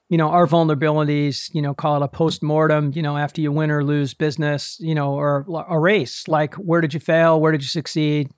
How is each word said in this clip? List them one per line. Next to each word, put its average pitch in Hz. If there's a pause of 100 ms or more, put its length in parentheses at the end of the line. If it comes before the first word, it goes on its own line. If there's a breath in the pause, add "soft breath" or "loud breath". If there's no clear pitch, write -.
you 175
know, 160
our 175
vulnerabilities, 151
you 160
know, 143
call 147
it 143
a 139
postmortem, 151
you 165
know, 147
after 147
you 147
win 151
or 147
lose 143
business, 147
you 160
know, 143
or 143
l-, 160
a 165
race, 175
like, 151
where 170
did 156
you 160
fail? 165
Where 156
did 147
you 131
succeed? 151